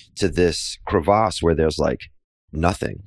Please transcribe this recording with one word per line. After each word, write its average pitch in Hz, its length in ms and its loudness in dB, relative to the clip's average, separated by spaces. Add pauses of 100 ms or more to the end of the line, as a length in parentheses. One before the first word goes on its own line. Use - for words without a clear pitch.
(160)
to 98 120 0
this 85 580 0
crevasse 101 560 2
where 82 120 4
there's, 78 240 0
like, 71 220 -2 (520)
nothing. 80 540 -2